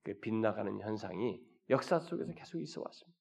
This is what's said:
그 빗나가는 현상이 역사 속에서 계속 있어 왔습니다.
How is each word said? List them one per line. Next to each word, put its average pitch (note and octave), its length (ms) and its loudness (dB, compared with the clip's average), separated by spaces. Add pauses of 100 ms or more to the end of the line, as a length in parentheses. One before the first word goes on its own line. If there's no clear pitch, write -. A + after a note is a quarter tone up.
그 - 160 -6
빗나가는 G#2+ 640 2
현상이 G2+ 600 -2 (280)
역사 C#3 300 6
속에서 E3 340 -2
계속 - 260 -8
있어 D#3 220 -6
왔습니다. - 400 -12